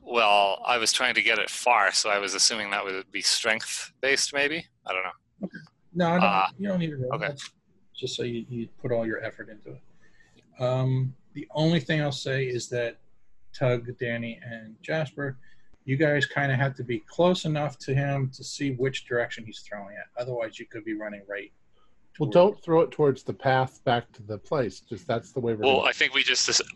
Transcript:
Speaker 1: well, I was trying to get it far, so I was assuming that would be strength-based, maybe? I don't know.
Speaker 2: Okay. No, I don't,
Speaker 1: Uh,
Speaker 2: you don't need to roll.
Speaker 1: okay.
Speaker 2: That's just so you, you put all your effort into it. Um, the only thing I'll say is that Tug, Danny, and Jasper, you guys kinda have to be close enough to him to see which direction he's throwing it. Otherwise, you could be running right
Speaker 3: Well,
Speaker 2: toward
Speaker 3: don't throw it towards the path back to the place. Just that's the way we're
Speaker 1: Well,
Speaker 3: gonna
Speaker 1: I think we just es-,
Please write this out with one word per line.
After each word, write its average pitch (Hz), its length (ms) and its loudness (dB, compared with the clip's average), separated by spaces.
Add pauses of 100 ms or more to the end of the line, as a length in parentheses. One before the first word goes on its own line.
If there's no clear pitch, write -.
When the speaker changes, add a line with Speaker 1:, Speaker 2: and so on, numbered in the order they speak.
Speaker 1:
well, 104 640 4
I 123 120 2
was 113 160 2
trying 123 220 2
to 110 80 4
get 110 160 4
it 98 100 -2
far, 107 420 4
so - 180 0
I 101 100 2
was 98 160 -2
assuming 104 360 2
that 101 140 0
would 95 260 -6
be 98 100 -6
strength-based, - 1120 0
maybe? 143 340 -2 (180)
I 101 80 -4
don't 92 100 -2
know. - 420 -12
Speaker 2:
Okay. - 120 -12 (360)
No, 175 160 2
I 165 100 2
don't, 185 40 2
Speaker 1:
Uh, 190 240 4 (120)
Speaker 2:
you 196 80 -6
don't 185 120 -2
need 165 120 -2
to 143 60 -10
roll. 123 180 -4
Speaker 1:
okay. 104 140 -4
Speaker 2:
That's - 200 -12 (440)
just - 220 -8
so 120 80 -6
you, 117 260 -6
you 117 180 -8 (140)
put 127 100 -4
all 117 160 0
your 110 160 -4
effort 110 260 -10
into 110 220 -18
it. - 880 -20
Um, 131 540 0 (180)
the - 180 -12
only 160 280 4
thing 151 220 2
I'll 147 100 2
say 135 360 -2
is 123 220 -4
that 120 300 -2 (540)
Tug, 123 440 0
Danny, 117 480 -4
and 113 360 -14
Jasper, 143 560 -4 (480)
you 135 120 0
guys 147 280 4
kinda 139 300 0
have 135 200 2
to - 80 -8
be 117 160 -4
close 180 460 2
enough 151 340 -2
to 139 140 -4
him 139 380 0
to 131 120 -16
see 143 280 -4
which 127 340 -2
direction 117 400 -2
he's 104 140 -14
throwing 101 360 -14
it. 98 80 -12 (140)
Otherwise, 120 420 -6
you 120 60 -14
could 107 180 -14
be 110 120 -6
running 104 320 -8
right 101 240 -10 (680)
Speaker 3:
Well, 147 100 0
Speaker 2:
toward - 40 0
Speaker 3:
don't 190 300 6
throw 165 180 4
it 160 100 2
towards 143 320 2
the 113 100 -6
path 131 500 0
back 120 300 0
to 107 100 -18
the 104 160 -8
place. 127 400 -2
Just - 280 -12
that's 113 240 -4
the - 80 -8
way 117 140 0
we're 107 100 -2
Speaker 1:
Well, 131 140 6
Speaker 3:
gonna - 120 4
Speaker 1:
I - 40 2
think 143 220 2
we 139 80 4
just 123 260 2
es-, 117 120 4 (140)